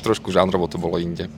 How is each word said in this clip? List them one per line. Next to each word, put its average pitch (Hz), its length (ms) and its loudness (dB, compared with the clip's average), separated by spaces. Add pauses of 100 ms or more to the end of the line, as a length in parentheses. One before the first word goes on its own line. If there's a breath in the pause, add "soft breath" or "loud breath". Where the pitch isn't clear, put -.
trošku 104 280 0
žánrovo 92 360 4
to 80 120 -10
bolo 87 200 -2
inde. 85 380 -6